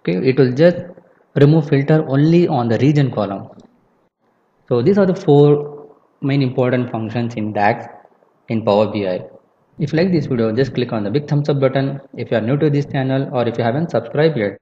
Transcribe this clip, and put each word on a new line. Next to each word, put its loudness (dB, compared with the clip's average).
Okay, -2
it 0
will 4
just 4
remove 4
filter 2
only 4
on -2
the 0
region 2
column. -6
So 0
these 2
are 4
the 0
four 2
main 0
important -2
functions -6
in -6
dax 0
in -4
Power 2
B -4
I. -4
If -4
you 0
like 2
this -2
video, -2
just -2
click -4
on -4
the -6
big -4
thumbs -2
up 0
button. -2
If -8
you 0
are 0
new -2
to 0
this -2
channel -4
or -2
if -6
you -2
haven't -2
subscribed -2
yet -4